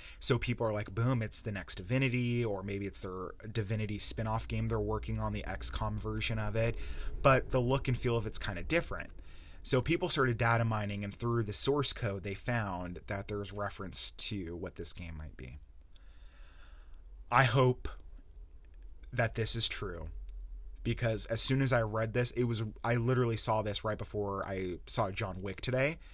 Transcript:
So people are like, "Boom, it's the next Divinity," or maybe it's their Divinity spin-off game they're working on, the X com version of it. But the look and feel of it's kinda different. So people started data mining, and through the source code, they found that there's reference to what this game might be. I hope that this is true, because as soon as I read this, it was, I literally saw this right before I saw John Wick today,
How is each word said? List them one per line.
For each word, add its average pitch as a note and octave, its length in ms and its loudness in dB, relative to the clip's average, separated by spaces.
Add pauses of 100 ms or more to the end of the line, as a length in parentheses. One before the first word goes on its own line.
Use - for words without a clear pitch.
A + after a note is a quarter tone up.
(220)
So B2 160 4
people A#2 280 0
are A2 60 2
like, G#2 240 -2
"Boom, A#2+ 260 4
it's G#2+ 200 -4
the A2 100 -4
next G2 240 -4
Divinity," A#2+ 720 2
or G2 180 0
maybe G2+ 240 -2
it's - 140 -6
their F#2 300 -4 (200)
Divinity G#2+ 480 -2
spin-off A2 480 0
game A2+ 200 0
they're A2 120 2
working G#2+ 400 -2
on, G#2+ 140 0
the G#2 100 -4
X - 260 -4
com G#2+ 300 -2
version A2 400 0
of G#2+ 160 0
it. A2+ 220 2 (440)
But C3 280 8
the C3 100 4
look B2+ 300 4
and A#2+ 80 4
feel A#2+ 180 2
of A2 100 2
it's - 140 -4
kinda F2+ 240 -2
different. D#3 460 0 (520)
So B2+ 200 4
people E3+ 260 2
started B2 300 4
data A#2 260 4
mining, G#2 400 0
and G2+ 100 -4
through A#2 300 0
the G#2 80 -2
source C#3 400 2
code, G2 320 -2
they G2+ 100 -4
found F2+ 760 -2
that G2+ 200 -4
there's G2+ 240 -4
reference G2 600 -4
to F2 440 -4
what F2 220 -6
this E2+ 160 -6
game E2 240 -8
might D2+ 180 -10
be. B1+ 240 -12 (1700)
I B2 140 8
hope B2+ 460 6 (1200)
that A#2 240 0
this A2 220 2
is G#2+ 100 2
true, E2 400 -4 (760)
because A2+ 440 0
as A2+ 160 2
soon C3+ 180 4
as C3 100 2
I A#2+ 120 6
read A2 280 0
this, B2 200 2
it B2 140 2
was, A#2 180 0 (200)
I A#2+ 120 2
literally A#2+ 420 4
saw A2 240 2
this G#2 220 -2
right G#2+ 160 0
before G2+ 480 -2
I F#2+ 400 -2
saw G#2 240 2
John F#2+ 320 -4
Wick F#2+ 180 -6
today, C3 380 2 (140)